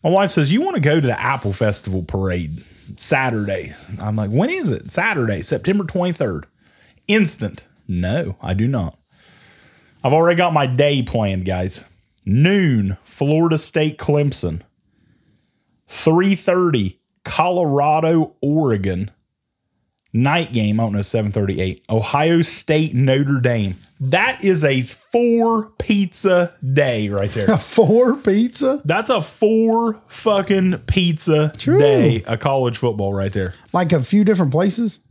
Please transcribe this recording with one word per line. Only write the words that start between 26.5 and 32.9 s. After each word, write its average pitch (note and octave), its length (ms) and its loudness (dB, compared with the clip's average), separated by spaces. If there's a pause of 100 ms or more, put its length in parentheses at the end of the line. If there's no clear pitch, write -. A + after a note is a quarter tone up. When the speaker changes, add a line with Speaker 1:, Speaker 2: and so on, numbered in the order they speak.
Speaker 1:
day B2 360 2
right G2+ 200 -2
there. G#2 220 0
Speaker 2:
<laughs> - 0 -
A F#3+ 60 4
four A3+ 580 2
pizza? C4 680 0
Speaker 1:
That's A#3+ 240 -2
a A3+ 120 2
four A3 880 0
fucking G3 680 0 (100)
pizza D#3 720 2
Speaker 2:
True. D#4 200 2
Speaker 1:
day D4 460 4
of A2+ 160 -4
college C3 380 -2
football G#2 360 -2